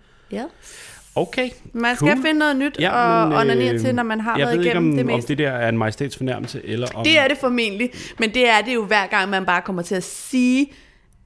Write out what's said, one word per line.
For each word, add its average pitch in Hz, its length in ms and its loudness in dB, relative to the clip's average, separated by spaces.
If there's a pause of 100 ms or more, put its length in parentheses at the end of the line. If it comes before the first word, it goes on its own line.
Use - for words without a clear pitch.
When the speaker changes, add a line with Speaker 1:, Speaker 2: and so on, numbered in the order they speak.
(320)
Speaker 1:
Ja. 214 120 -8 (720)
Speaker 2:
Okay, 240 360 -2 (220)
Speaker 1:
Man 233 240 -2
skal 294 160 2
Speaker 2:
cool. 262 100 0
Speaker 1:
finde 311 160 2
noget 302 180 2
nyt 277 240 -2
Speaker 2:
Ja, 226 420 2
Speaker 1:
og - 60 2
Speaker 2:
men, - 100 2
Speaker 1:
onanere 247 360 2
Speaker 2:
øh, 113 60 0
Speaker 1:
til, 113 140 0
når 240 80 2
man 220 180 -2
har 226 180 -2
Speaker 2:
jeg 143 80 2
Speaker 1:
været 240 120 2
Speaker 2:
ved 175 60 2
ikke, - 100 2
Speaker 1:
igennem 170 160 2
Speaker 2:
om, 143 60 2
Speaker 1:
det 131 100 2
Speaker 2:
om 120 100 0
Speaker 1:
meste. 120 120 -4
Speaker 2:
det 143 100 -2
der 143 120 0
er 120 180 0
en 113 100 2
majestætsfornærmelse, 123 880 -4
eller 117 300 -4
om 113 100 -4
Speaker 1:
Det 311 140 6
er 269 100 4
det 285 100 0
formentlig, 240 520 -2 (280)
men 214 160 -2
det 247 140 4
er 220 140 6
det 247 120 -4
jo 226 100 0
hver 196 220 2
gang, 202 240 0
man 190 160 -2
bare 180 160 2
kommer 180 200 -4
til 185 120 -4
at 185 80 -2
sige, 254 720 0 (540)